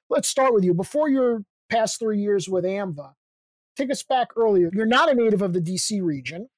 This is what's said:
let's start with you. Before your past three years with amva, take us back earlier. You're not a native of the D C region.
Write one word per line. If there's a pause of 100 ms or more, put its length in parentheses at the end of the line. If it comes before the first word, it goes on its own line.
let's
start
with
you.
Before
your (260)
past
three
years
with
amva, (640)
take
us
back
earlier.
You're
not
a
native
of
the
D
C
region.